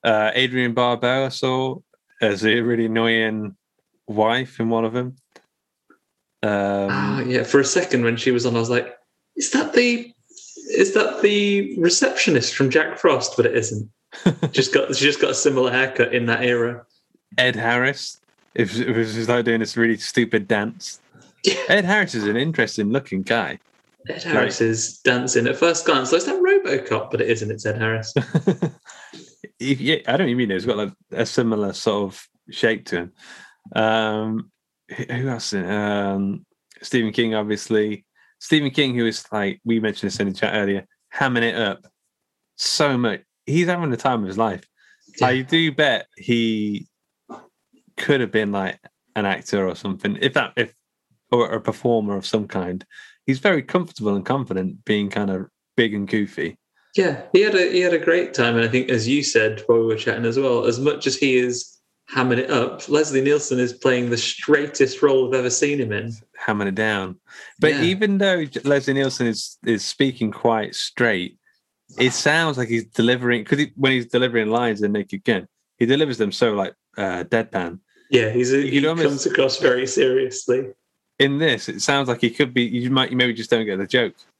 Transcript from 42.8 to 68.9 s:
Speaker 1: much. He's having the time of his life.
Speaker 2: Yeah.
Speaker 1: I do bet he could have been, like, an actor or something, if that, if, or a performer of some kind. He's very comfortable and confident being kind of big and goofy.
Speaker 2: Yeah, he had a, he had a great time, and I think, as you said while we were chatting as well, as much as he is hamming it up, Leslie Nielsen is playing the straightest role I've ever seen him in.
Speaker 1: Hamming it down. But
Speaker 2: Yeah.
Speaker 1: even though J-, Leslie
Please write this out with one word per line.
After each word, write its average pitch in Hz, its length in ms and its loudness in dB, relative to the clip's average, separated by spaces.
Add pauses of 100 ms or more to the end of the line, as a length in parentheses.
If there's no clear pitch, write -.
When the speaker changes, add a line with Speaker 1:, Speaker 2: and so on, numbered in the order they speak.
Speaker 1:
much. 117 240 0 (240)
He's 165 220 2
having 175 240 -2
the 120 40 -2
time 120 260 0
of 98 60 -4
his 95 100 -6
life. 104 280 -2 (540)
Speaker 2:
Yeah. 131 80 4
Speaker 1:
I 127 140 2
do 160 300 0
bet 131 360 0 (100)
he 110 680 -2 (1080)
could 143 260 2
have 107 100 -4
been, 107 200 0
like, 98 280 -4 (360)
an 104 100 -2
actor 98 420 -2
or 87 80 -4
something, 101 440 -6
if 135 140 0
that, 120 240 -2
if, 117 160 -2 (580)
or 120 200 2
a 110 100 -4
performer 107 560 -2
of 95 80 -8
some 104 220 -2
kind. 92 360 -6 (440)
He's 131 120 0
very 175 220 2
comfortable 131 540 -4
and 95 100 -4
confident 95 580 -4
being 104 260 -2
kind 101 200 -4
of 95 160 -4 (320)
big 113 160 2
and 101 140 -4
goofy. 95 500 -6 (380)
Speaker 2:
Yeah, 160 280 0 (100)
he 190 80 8
had 208 140 2
a, 180 160 2
he 180 80 2
had 180 160 2
a - 20 2
great 170 380 0
time, 117 200 2
and 117 80 2
I 117 40 0
think, 127 240 0
as 113 160 0
you 139 160 0
said 110 420 -2
while 117 140 4
we 113 80 2
were 110 80 0
chatting 110 300 -4
as 117 120 0
well, 123 300 0
as 117 120 0
much 143 280 -2
as 131 100 -2
he 131 200 2
is 123 380 -2 (380)
hamming 127 240 2
it 127 140 -2
up, - 360 -2
Leslie 147 340 2
Nielsen 143 360 0
is 123 160 0
playing 123 380 0
the 117 60 0
straightest 143 840 0
role 135 260 4
I've 131 60 -2
ever 127 160 0
seen 143 320 0
him 110 100 -2
in. 110 220 -6 (260)
Speaker 1:
Hamming 104 280 -2
it 95 80 -2
down. 101 440 -2 (400)
But 156 140 4
Speaker 2:
Yeah. 143 80 0
Speaker 1:
even 196 380 2
though 185 260 2
J-, 131 180 -8
Leslie 139 300 2